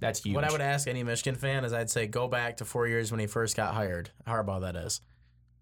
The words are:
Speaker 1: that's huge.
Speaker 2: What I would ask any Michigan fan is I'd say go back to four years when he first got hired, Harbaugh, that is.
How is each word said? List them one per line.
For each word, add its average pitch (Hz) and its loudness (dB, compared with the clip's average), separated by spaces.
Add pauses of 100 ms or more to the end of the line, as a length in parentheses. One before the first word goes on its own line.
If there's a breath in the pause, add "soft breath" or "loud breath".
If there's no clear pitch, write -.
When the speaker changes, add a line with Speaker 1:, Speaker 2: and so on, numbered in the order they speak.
Speaker 1:
that's 113 0
huge. 101 0
Speaker 2:
What 143 2
I 151 2
would 151 0
ask 143 2
any 123 -2
Michigan 120 0
fan 135 0
is 117 0
I'd 117 0
say 113 2
go 123 0
back 120 0
to 113 -6
four 120 2
years 117 2
when 113 0
he 107 0
first 113 0
got 104 0
hired, 95 -2 (180)
Harbaugh, 101 0
that 90 -2
is. 85 -4 (640 soft breath)